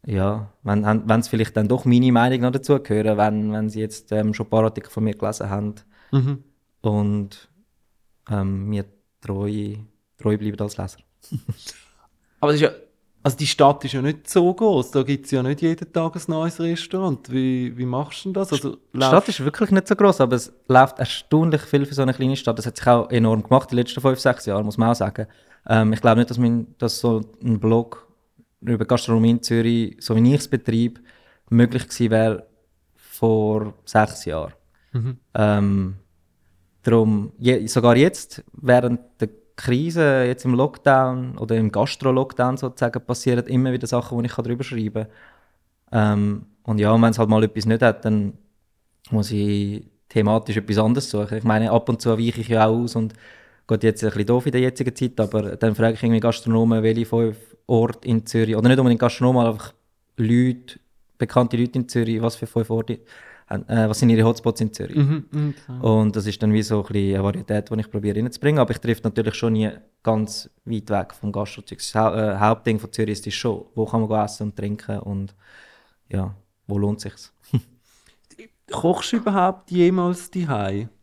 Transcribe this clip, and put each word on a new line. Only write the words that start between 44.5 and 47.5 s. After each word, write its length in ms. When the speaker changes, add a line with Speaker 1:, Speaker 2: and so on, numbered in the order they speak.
Speaker 1:
schreiben 420
kann. 300
Ähm, 260
und 160
ja, 140
und 100
wenn's 160
halt 100
mal 160
etwas 220